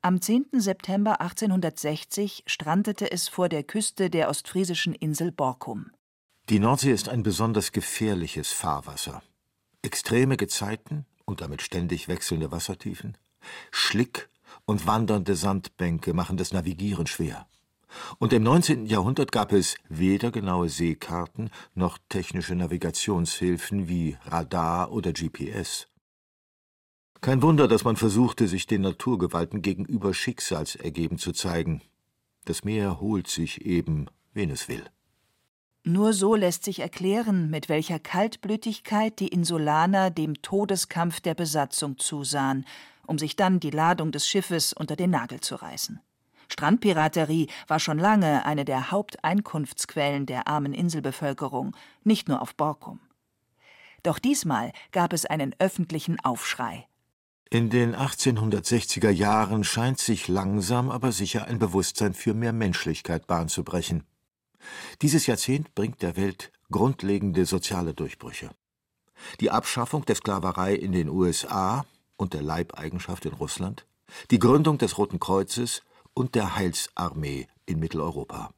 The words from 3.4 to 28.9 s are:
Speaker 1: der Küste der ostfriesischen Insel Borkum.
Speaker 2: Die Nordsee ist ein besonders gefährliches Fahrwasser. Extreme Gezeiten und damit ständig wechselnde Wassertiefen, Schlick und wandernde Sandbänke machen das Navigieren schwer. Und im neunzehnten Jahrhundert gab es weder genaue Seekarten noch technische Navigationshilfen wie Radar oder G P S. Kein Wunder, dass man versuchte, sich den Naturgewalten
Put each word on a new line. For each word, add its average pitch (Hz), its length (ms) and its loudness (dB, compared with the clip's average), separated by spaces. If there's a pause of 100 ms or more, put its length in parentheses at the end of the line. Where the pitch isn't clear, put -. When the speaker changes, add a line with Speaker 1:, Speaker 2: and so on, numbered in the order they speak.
Speaker 1:
der 156 140 0
Küste 196 480 -2
der 175 180 2
ostfriesischen 175 640 -2
Insel 160 380 -2
Borkum. 127 600 -4 (580)
Speaker 2:
Die 107 80 6
Nordsee 127 340 6
ist - 160 0
ein 117 140 -2
besonders 107 500 2
gefährliches 95 800 -2
Fahrwasser. 71 720 -6 (580)
Extreme 127 560 2
Gezeiten 110 720 -4 (180)
und 101 160 -6
damit 73 220 -8
ständig 87 440 -2
wechselnde 80 460 -4
Wassertiefen, 101 640 -8 (540)
Schlick - 580 -2 (380)
und 95 200 0
wandernde 104 500 2
Sandbänke 90 760 -2
machen 90 240 0
das 87 160 -4
Navigieren 90 540 -2
schwer. - 400 -6 (720)
Und 117 160 4
im 110 80 6
neunzehnten 131 420 4
Jahrhundert 110 480 2
gab 104 200 2
es 95 220 4 (140)
weder 95 420 2
genaue 90 380 0
Seekarten 85 800 -4 (260)
noch 90 220 0 (140)
technische 92 440 -4
Navigationshilfen 87 1300 -2
wie 82 380 -2
Radar 85 640 -2
oder 87 220 -2
G 80 160 -4
P - 180 -8
S. - 380 -8 (1300)
Kein 131 200 4
Wunder, 147 280 8
dass 110 160 6
man 113 120 4
versuchte, 113 520 4
sich 92 180 -2
den 98 160 2
Naturgewalten 90 800 -2